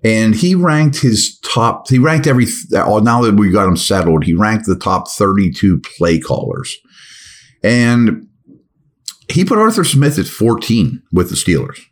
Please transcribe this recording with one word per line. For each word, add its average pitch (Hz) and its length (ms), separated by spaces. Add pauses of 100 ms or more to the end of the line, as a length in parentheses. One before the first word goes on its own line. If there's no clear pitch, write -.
And 110 280
he 175 220
ranked 156 460
his 110 400
top, - 480
he 131 100
ranked 156 300
every, 127 160
th-, - 360
all, 107 200
now 117 220
that 110 120
we 101 160
got 98 160
him 90 100
settled, 82 460
he 85 100
ranked 107 340
the 92 100
top 92 320
thirty-two 98 720
play 85 400
callers. - 560 (880)
And 120 640 (1000)
he 180 160
put 208 140
Arthur 220 240
Smith 139 340
at 95 100
fourteen 113 840
with 87 200
the - 40
Steelers. - 460 (120)